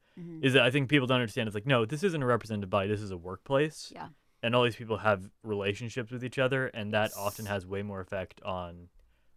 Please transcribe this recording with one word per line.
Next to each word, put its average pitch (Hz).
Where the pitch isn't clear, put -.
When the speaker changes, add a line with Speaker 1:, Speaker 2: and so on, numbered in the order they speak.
Speaker 1:
Mm-hmm. 170
Speaker 2:
is 135
that 131
I 123
think 131
people 143
don't 127
understand. 117
It's 101
like, 104
no, 123
this 151
isn't 165
a 127
representative 107
body. 98
This 104
is 101
a 92
workplace. 135
Speaker 1:
Yeah. 170
Speaker 2:
And 117
all 123
these 120
people 110
have 101
relationships 104
with 123
each 127
other, 131
and 107
that 107
often 101
Speaker 1:
S- 101
Speaker 2:
has 98
way 98
more 101
effect 92
on 87